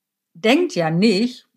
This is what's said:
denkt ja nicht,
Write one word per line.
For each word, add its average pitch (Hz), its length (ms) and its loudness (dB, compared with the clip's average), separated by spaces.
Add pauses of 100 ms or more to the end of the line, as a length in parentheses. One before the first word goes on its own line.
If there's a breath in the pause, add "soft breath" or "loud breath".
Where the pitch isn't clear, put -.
(320)
denkt 277 420 0
ja 165 160 -2
nicht, 202 560 -2 (100)